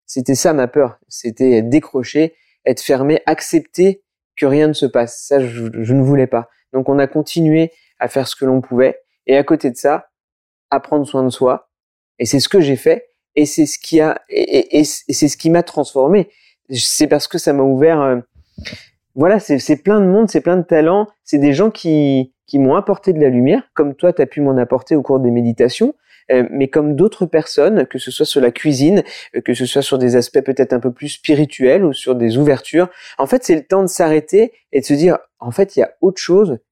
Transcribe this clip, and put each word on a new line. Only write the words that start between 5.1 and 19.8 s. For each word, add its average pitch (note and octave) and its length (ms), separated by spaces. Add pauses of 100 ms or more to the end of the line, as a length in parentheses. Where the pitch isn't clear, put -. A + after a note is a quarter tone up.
Ça, C#3 120
je, A#2 260 (160)
je A2+ 120
ne C#3 80
voulais C3 260
pas. A#2 220 (240)
Donc, C3 160
on C#3 100
a C#3 80
continué D#3+ 640 (280)
à B2 80
faire C3 200
ce - 80
que C#3 100
l'on C3 160
pouvait. B2+ 380 (280)
Et C3+ 100
à C#3 60
côté D3 280
de A#2+ 60
ça, C#3+ 300 (600)
à C#3 100
prendre D3 260
soin C3 180
de B2+ 60
soi. B2+ 400 (500)
Et A#2+ 60
c'est C3+ 140
ce - 100
que G3+ 120
j'ai C#3 140
fait. - 300 (300)
Et D3+ 100
c'est D3+ 200
ce - 120
qui D#3 240
a, D#3 280
et, - 120
et, - 380
et, - 20
et - 320
c'est D3+ 140
ce - 100
qui E3 120
m'a E3+ 140
transformé. D#3 680 (400)
C'est C3+ 380
parce D3 200
que F3 100
ça D#3+ 160
m'a C#3 100
ouvert, C#3+ 380
euh, C3 160 (1000)
voilà, F#3 240
c'est, C#3+ 200
c'est D3+ 180
plein G#3 240